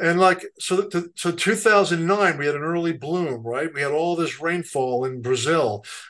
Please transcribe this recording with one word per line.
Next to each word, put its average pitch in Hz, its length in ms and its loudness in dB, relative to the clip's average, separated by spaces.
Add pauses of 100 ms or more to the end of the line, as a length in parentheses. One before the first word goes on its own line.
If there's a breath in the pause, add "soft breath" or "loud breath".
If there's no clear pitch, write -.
and, 170 180 2
like, 185 240 4 (160)
so, 196 280 0
th-, 175 160 -2 (120)
so - 160 -2
two 180 220 0
thousand 196 540 4
nine, 190 320 2
we 143 80 -2
had 147 80 2
an 143 80 -6
early 170 300 -2
bloom, 147 500 -4
right? 135 280 -4
We 143 100 -6
had 143 100 0
all 170 240 0
this 160 260 -4
rainfall 139 640 -2
in 131 160 -6
Brazil. 127 640 0 (240 loud breath)